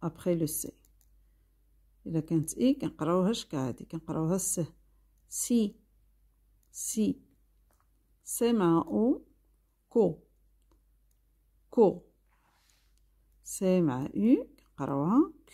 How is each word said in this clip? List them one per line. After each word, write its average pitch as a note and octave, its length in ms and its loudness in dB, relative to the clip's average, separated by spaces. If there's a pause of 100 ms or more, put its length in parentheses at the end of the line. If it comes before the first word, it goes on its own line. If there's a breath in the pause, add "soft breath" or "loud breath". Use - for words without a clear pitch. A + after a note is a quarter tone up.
أبخي F3 320 -2
لو E3 100 -2
سي. - 260 -8 (1300)
إلا E3 140 -4
كانت D#3 380 -2
إي B3+ 160 4
كنقراوهاش F#3 720 -2
كا C3 220 -4
هادي، A#2+ 180 -10
كنقراوها D#3+ 520 -4
س، - 240 -4 (680)
سي، A3+ 460 -2 (960)
سي. - 500 -4 (1000)
سي A#3+ 300 0
مع E3+ 240 4
أو A#3+ 480 0 (640)
كو، F3+ 300 2 (1500)
كو. G3 320 2 (1400)
سي F#3 380 0
مع C3+ 240 0
أو B3 420 2 (120)
كنقراوها E3+ 760 0 (200)